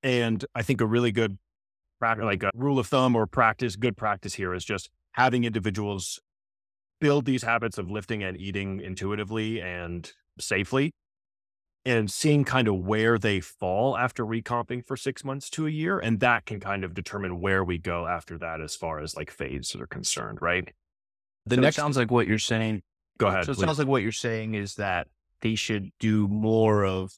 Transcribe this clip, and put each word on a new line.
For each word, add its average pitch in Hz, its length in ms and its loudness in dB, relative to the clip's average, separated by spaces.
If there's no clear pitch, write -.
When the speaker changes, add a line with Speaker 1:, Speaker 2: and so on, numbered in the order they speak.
Speaker 1:
And 117 420 2
I 120 80 -2
think 123 180 2
a 117 60 4
really 117 260 4
good 101 260 0
prac-, 113 200 0
like, 104 240 0
a 101 120 2
rule 135 240 2
of 117 80 0
thumb 127 280 4
or 110 120 4
practice, 113 500 2
good 110 200 0
practice 104 380 -4
here 92 200 -4
is 90 100 -6
just 98 240 -4
having 127 320 4
individuals 104 760 -2
build 143 280 4
these 127 160 2
habits 113 340 0
of 92 140 -6
lifting 104 320 -4
and 92 160 -6
eating 98 420 -4
intuitively 104 800 -4
and 87 520 -8
safely 131 540 0
and 113 240 2
seeing 147 340 4
kind 127 240 2
of 101 80 2
where 107 420 2
they 101 220 2
fall 101 560 -2
after 123 280 -2
recomping 117 580 -4
for 131 140 -8
six - 280 -8
months 139 240 -8
to 156 180 -4
a 156 40 -2
year. 160 280 -2
And 113 220 0
that 120 240 4
can 107 160 -8
kind 98 240 -4
of 85 80 -8
determine 90 480 -6
where 95 240 2
we 87 140 -2
go 85 280 -4
after 85 320 -6
that 82 220 -6
as 78 160 -8
far 80 240 -6
as, 76 160 -8
like, 78 140 -8
phases 67 500 -8
are - 60 -10
concerned, - 560 -6
right? 87 280 0
The 123 100 2
Speaker 2:
So 123 60 6
Speaker 1:
next 151 160 4
Speaker 2:
it - 20 0
sounds 147 160 2
like 117 140 2
what 120 160 6
you're 107 120 2
saying 110 440 0
Speaker 1:
Go 110 100 2
ahead, 92 180 2
Speaker 2:
So 139 80 -2
it 131 40 -2
Speaker 1:
please. - 80 2
Speaker 2:
sounds 156 140 0
like 143 100 0
what 135 140 4
you're 110 100 -2
saying 110 420 -4
is 101 220 -6
that 92 300 -2
they 110 120 2
should 104 440 -2
do 107 300 2
more 107 560 4
of 95 340 -2